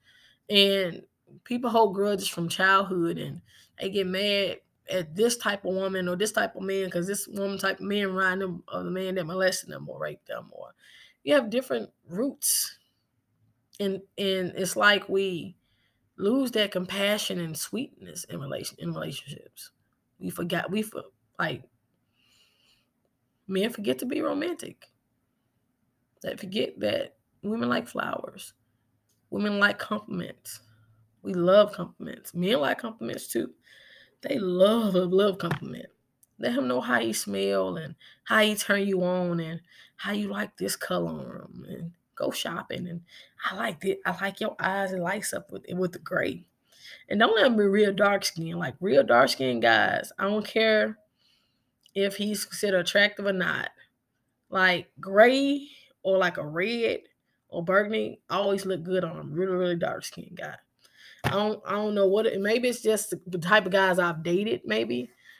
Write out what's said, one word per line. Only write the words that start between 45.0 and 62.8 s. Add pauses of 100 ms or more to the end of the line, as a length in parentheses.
up
with,
with
the
gray." (640)
And
don't
let
him
be
real
dark
skin.
Like,
real
dark
skin
guys,
I
don't
care (1000)
if
he's
considered
attractive
or
not. (800)
Like,
gray (340)
or,
like,
a
red (480)
or
burgundy
always
look
good
on
him.
Really,
really
dark
skin
guy. (720)
I
don't,
I
don't
know
what
it,
maybe
it's